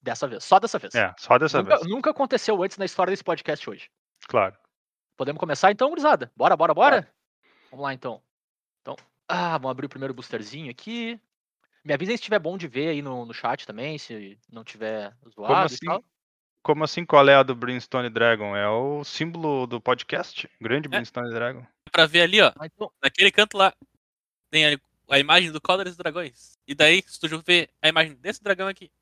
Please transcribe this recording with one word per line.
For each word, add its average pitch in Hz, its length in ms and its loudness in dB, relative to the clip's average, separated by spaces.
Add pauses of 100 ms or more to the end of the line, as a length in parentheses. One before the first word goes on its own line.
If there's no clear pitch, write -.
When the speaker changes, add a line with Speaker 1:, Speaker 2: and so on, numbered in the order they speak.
Speaker 1:
Dessa 127 280 -6
vez. 156 160 -12
Só - 160 6
dessa 208 180 -4
vez. - 160 -12
Speaker 2:
É, 101 240 0
só - 180 2
dessa 143 260 2
Speaker 1:
Nunca, - 160 2
Speaker 2:
vez. 165 100 -8
Speaker 1:
nunca 262 220 -4
aconteceu 226 520 -2
antes 190 160 -6
na 190 60 -6
história 180 260 -2
desse 190 140 -6
podcast 160 440 -6
hoje. 98 220 -16 (380)
Speaker 2:
Claro. 98 260 2 (640)
Speaker 1:
Podemos 143 220 -6
começar 175 320 4
então, 254 180 0
gurizada? 294 460 0
Bora, 160 200 4
bora, 156 160 2
bora? 240 300 6
Speaker 2:
Bora. - 100 -16 (580)
Speaker 1:
Vamos 135 120 -16
lá 139 100 -6
então. 123 300 -10 (580)
Então, - 160 -14 (320)
ah, 170 300 -2
vamos 127 140 -6
abrir 135 140 -10
o - 40 -8
primeiro 135 240 -10
boosterzinho 120 560 -12
aqui. 226 500 -12 (640)
Me 147 80 -4
avisem 185 240 -2
se - 60 -8
tiver 208 160 0
bom 185 180 -6
de 170 120 -10
ver 135 200 -4
aí 147 140 -4
no, 127 240 -10
no 117 80 -16
chat 123 320 -6
também, 135 320 -10
se 104 400 -16 (120)
não 113 140 -20
tiver 110 560 -10
Speaker 2:
Como 117 120 -20
Speaker 1:
zoado 107 220 0 (180)
e - 20 -12
Speaker 2:
assim? - 120 -14
Speaker 1:
tal. 180 180 -6 (580)
Speaker 2:
Como 156 220 0
assim, 170 200 -4
qual 139 240 8
é 139 60 10
a 135 80 8
do 127 120 -2
Brimstone 123 560 -6
Dragon? 110 460 0
É 101 120 0
o 139 360 -4
símbolo 160 640 -6
do 120 140 -8
podcast? - 680 -6 (120)
Grande 127 260 -2
Speaker 3:
É. - 40 -14
Speaker 2:
Brimstone 120 420 -6
Dragon. 120 280 -6
Speaker 3:
Dá - 320 -20
pra 160 140 4
ver 170 160 4
ali, 190 180 4
ó. 160 180 6
Speaker 1:
Ah, 156 80 -12
então. 185 240 -12 (120)
Speaker 3:
Naquele 180 300 4
canto 208 240 2
lá, 190 180 4 (760)
tem 151 240 2
a, 139 40 -4 (320)
a 139 80 6
imagem 160 320 4
do 151 100 -8
Cólera 185 300 -2
dos 170 60 -16
Dragões. 165 680 -10
E 143 80 -8
daí, 160 320 6
se - 120 -18
tu 160 260 -6
ver 175 260 2 (120)
a 156 60 4
imagem 160 280 2
desse 160 260 -10
dragão 190 260 -4
aqui 190 220 -14 (120)